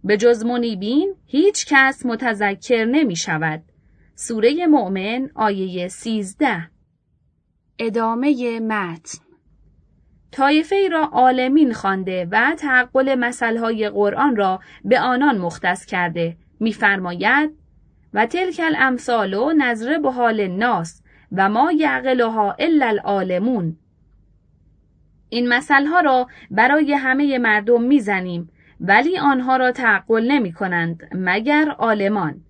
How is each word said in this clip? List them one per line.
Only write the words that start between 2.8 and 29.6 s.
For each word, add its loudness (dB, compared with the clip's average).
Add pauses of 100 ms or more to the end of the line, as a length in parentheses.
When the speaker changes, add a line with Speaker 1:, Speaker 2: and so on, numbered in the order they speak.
Speaker 1:
نمی 0
شود." -4 (520)
سورهٔ 0
مؤمن، 0
آیهٔ -2
سیزده. -4 (1080)
Speaker 2:
ادامهٔ -2
متن. -6 (1120)
Speaker 1:
طایفه 2
ای 2
را 0
عالمین 2
خوانده -4
و 2
تعقل 0
مثلهای -2
قرآن 0
را 0 (240)
به 2
آنان 0
مختص -4
کرده. -4 (240)
می‌فرماید: 0 (640)
"و 2
تلک -4
الامثال 0
نضربها 0
للناس -2 (300)
و 2
ما 2
یعقلها 0
الا 2
العالمون." -2 (1500)
این -2
مثلها 2
را 2 (240)
برای 2
همهٔ 0
مردم 2
می‌زنیم، 0 (300)
ولی 2
آنها 2
را 2